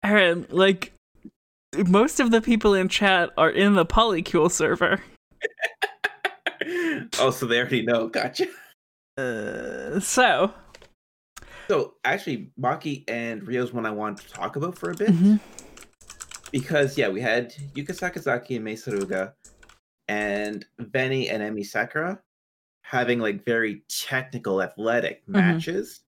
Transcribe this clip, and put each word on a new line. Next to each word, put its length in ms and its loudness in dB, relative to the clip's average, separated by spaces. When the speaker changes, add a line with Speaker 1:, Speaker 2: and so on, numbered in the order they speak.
Speaker 1:
Aaron, 460 4
like, 440 2
most 320 4
of 120 4
the 100 4
people 320 4
in 160 2
chat 480 2
are 120 6
in 240 4
the 120 6
Polycule 640 2
server. 560 0
Speaker 2:
<laughs> 40 -20
Oh, 100 4
so 160 -4
they 140 2
already 240 -2
know. 240 0
Gotcha. 400 -4
Speaker 1:
Uh, 840 -6
so. 520 2
Speaker 2:
So, 260 0
actually, 560 -4
Maki 480 -4
and 400 -6
Ryo's 240 -2
one 140 -4
I 60 -2
wanted 340 -6
to 80 -20
talk 220 -6
about 220 -6
for 120 -6
a 60 -6
bit. 140 0
Speaker 1:
Mm-hmm. 260 6
Speaker 2:
Because, 460 0
yeah, 120 2
we 120 -4
had 320 0
Yuka 160 -10
Sakazaki 640 -4
and 100 -6
Mei 100 -6
Saruga, 580 -4
and 580 -4
Benny 500 -2
and 140 -2
Emi 220 -6
Sakura 540 -4
having, 360 0
like, 260 -4
very 440 -2
technical, 720 -4
athletic 680 -2
Speaker 1:
Mm-hmm. 60 -8
Speaker 2:
matches. 760 0